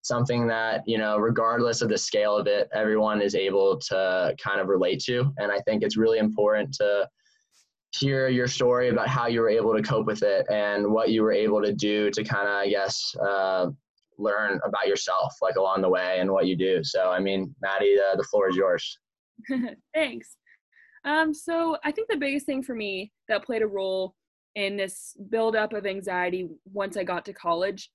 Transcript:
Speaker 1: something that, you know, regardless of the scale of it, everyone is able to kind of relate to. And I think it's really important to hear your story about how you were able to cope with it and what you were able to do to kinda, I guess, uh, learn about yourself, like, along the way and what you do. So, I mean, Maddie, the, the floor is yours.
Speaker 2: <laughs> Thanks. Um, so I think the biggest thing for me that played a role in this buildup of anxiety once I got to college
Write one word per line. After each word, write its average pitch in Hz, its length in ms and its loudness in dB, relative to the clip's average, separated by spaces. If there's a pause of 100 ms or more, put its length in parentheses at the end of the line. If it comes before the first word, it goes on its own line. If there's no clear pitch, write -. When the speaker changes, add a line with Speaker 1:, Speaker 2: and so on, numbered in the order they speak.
Speaker 1:
something 120 440 0
that, 113 400 -2
you 113 100 0
know, 107 220 0
regardless 117 640 2
of 117 80 0
the 107 80 2
scale 104 360 0
of 107 120 0
it, 104 260 0
everyone 107 480 2
is 101 140 2
able 98 420 2
to 92 680 0
kind 98 160 -2
of 95 100 -2
relate 92 300 2
to. 123 380 0
And 104 160 -2
I 101 80 -2
think 110 220 0
it's 104 160 -2
really 110 180 4
important 107 600 2
to 101 300 0 (840)
hear 135 380 0
your 123 180 2
story 123 420 2
about 120 200 2
how 127 180 0
you 117 160 2
were 113 80 4
able 110 260 4
to 107 60 2
cope 110 240 0
with 104 160 -2
it 98 280 2
and 104 400 0
what 110 200 2
you 110 120 2
were 107 120 4
able 107 260 2
to 104 140 0
do 104 380 0
to 110 120 -4
kinda, 101 240 -2
I 101 220 0
guess, 98 500 -2
uh, 95 460 0 (500)
learn 104 480 -2
about 101 240 -2
yourself, 92 540 0
like, 92 140 0
along 95 260 2
the 92 80 2
way 92 280 2
and 95 140 0
what 95 140 2
you 92 100 0
do. 92 260 2
So, 92 280 0
I 90 100 0
mean, 98 400 -2
Maddie, 98 360 2
the, 98 200 4
the 101 80 -2
floor 98 240 2
is 92 80 0
yours. 92 420 0 (480)
Speaker 2:
<laughs> 247 480 -6
Thanks. 294 440 -6 (680)
Um, 311 300 2
so 330 500 -2
I 302 80 0
think 440 160 -6
the 427 80 0
biggest 277 300 -2
thing 269 160 -2
for 262 120 -6
me 202 380 -6 (160)
that 220 160 -2
played 226 160 -4
a 220 60 2
role 190 480 -2 (400)
in 202 240 -4
this - 360 -8 (140)
buildup 220 460 0
of 202 100 -6
anxiety 185 640 -2 (160)
once 196 320 -6
I 190 80 -4
got 175 220 -4
to 196 80 -14
college 180 600 -4